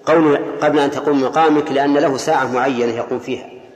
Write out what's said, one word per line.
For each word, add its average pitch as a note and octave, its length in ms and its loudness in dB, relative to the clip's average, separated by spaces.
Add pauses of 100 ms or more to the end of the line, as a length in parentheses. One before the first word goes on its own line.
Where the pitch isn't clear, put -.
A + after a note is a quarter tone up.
قوله: D#3 560 2
"قبل D3+ 160 2
أن D3 120 2
تقوم C#3+ 320 0
مقامك"، D3 500 2
لأن C#3 260 2
له C#3+ 180 2
ساعة C3 360 -2
معينة B2 400 0
يقوم A#2+ 260 -6
فيها، - 320 -10 (260)